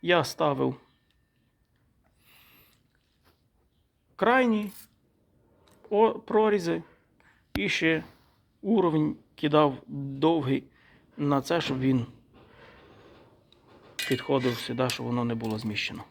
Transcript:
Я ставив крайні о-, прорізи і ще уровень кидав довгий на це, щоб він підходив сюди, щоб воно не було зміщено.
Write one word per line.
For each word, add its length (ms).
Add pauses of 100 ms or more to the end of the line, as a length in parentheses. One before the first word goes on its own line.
Я 220
ставив 520 (3500)
крайні 560 (1160)
о-, 240
прорізи 680 (720)
і 140
ще 340 (580)
уровень 540 (200)
кидав 420 (100)
довгий 760 (540)
на 240
це, 200
щоб 180
він 260 (2000)
підходив 500
сюди, 320
щоб 160
воно 200
не 100
було 240
зміщено. 520